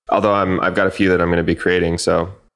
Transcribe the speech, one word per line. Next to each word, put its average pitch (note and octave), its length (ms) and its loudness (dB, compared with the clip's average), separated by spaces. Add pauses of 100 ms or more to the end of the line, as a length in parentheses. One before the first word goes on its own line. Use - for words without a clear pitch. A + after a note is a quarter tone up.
(100)
although G2+ 240 2
I'm, F#2+ 260 0
I've F2+ 140 -2
got F#2+ 120 2
a F#2 40 0
few G2 180 0
that F2+ 140 2
I'm F2 80 0
gonna E2+ 120 0
be E2 120 0
creating, E2+ 420 0
so E2+ 340 -2 (260)